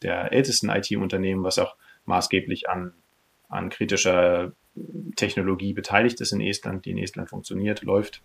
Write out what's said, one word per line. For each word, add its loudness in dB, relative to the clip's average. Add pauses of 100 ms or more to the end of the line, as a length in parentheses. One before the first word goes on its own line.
der -2
ältesten 4
I-T-Unternehmen, 0
was -2
auch 0 (280)
maßgeblich 0
an, -4 (560)
an -6
kritischer 4 (640)
Technologie 0
beteiligt 2
ist -4
in 0
Estland, -4
die -6
in -4
Estland -8
funktioniert, -4
läuft. 0